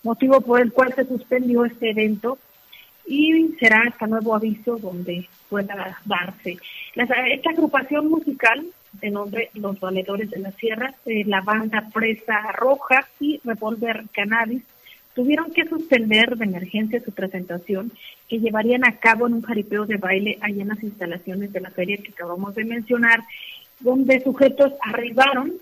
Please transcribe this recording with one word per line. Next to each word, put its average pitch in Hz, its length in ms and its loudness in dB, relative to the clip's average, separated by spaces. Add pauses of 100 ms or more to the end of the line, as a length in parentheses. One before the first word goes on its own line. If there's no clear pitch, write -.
motivo 262 380 6
por 240 180 4
el 240 140 2
cual 254 200 4
se 262 120 0
suspendió 247 580 0
este 233 280 -2
evento 220 460 0 (720)
y 320 500 4
será 220 300 4
hasta 233 180 -6
nuevo 220 300 0
aviso 220 400 -2
donde 180 540 -8 (180)
pueda 196 560 -6
darse. 185 540 -4 (380)
Las, 240 140 -2 (220)
esta 294 200 -2
agrupación 302 580 0
musical, 294 560 0 (280)
de 208 160 -6
nombre 202 440 -4
Los 202 260 -6
Valedores 190 500 -4
de 190 100 -8
la 196 120 -8
Sierra, 226 420 -4 (120)
eh, 214 200 -2
la 196 160 2
banda 214 500 0
Presa 220 600 -2
Roja 269 560 2 (120)
y 294 240 -2
Revolver 220 600 -4 (100)
Cannabis, 226 480 -2 (540)
tuvieron 294 360 0
que 330 140 0
suspender 233 720 2
de 226 80 -4
emergencia 214 580 -4
su 208 80 -10
presentación 190 800 -6 (360)
que 226 120 -4
llevarían 226 460 2
a 226 120 2
cabo 226 300 2
en 240 80 0
un 233 60 -2
jaripeo 214 440 -4
de 208 120 -4
baile 196 440 -2
allá 202 200 -4
en 202 80 -6
las 214 140 -8
instalaciones 190 680 -8
de 180 80 -6
la 185 100 -14
feria 190 260 -4
que - 140 -16
acabamos 180 440 -10
de 220 100 -4
mencionar, 233 580 2 (560)
donde 262 420 4
sujetos 277 600 4
arribaron 247 800 0